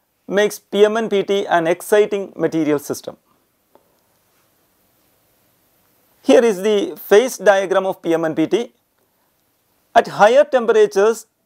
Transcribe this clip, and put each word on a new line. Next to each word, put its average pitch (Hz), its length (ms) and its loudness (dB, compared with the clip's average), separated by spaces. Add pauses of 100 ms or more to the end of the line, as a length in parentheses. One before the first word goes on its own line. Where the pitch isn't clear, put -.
(260)
makes 202 320 -4
P 202 260 0
M 214 120 2
N 220 120 -6
P 196 140 -2
T 202 240 -4
an 170 200 0
exciting 208 680 -2
material 156 460 -2
system. - 360 -12 (3000)
Here 262 220 4
is 196 180 -2
the 196 340 -2
phase 226 420 2
diagram 190 480 0
of 185 160 -8
P 170 100 -4
M 165 120 -2
N 160 100 -4
P 160 120 -2
T. 226 260 -4 (1200)
At 220 140 2
higher 214 360 4
temperatures, 220 800 0 (200)